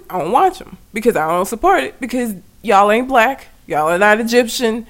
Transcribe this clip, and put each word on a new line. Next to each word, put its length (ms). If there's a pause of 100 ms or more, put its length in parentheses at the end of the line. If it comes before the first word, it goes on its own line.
I 120
don't 120
watch 280
'em 160 (180)
because 220
I 120
don't 160
support 380
it 180
because 340 (280)
y'all 300
ain't 160
black, 400 (180)
y'all 240
are 80
not 220
Egyptian, 680